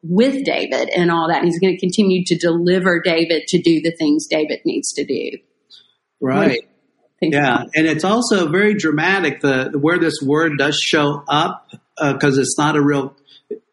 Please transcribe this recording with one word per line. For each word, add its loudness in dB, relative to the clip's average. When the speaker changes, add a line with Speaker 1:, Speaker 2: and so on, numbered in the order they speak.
Speaker 1:
with 2
David -2
and 0
all 0
that, 0
and 0
he's 0
gonna 2
continue 0
to 0
deliver 0
David 0
to 0
do 2
the -4
things 0
David -2
needs -4
to -6
do. -6
Speaker 2:
Right. 2
Speaker 1:
Think 0
Speaker 2:
Yeah, 0
and 2
it's -2
also 0
very 2
dramatic, 0
the, 0
the, -2
where 2
this -2
word 0
does 0
show 0
up, -2
uh, 0
'cause 2
it's 0
not 2
a 2
real, 0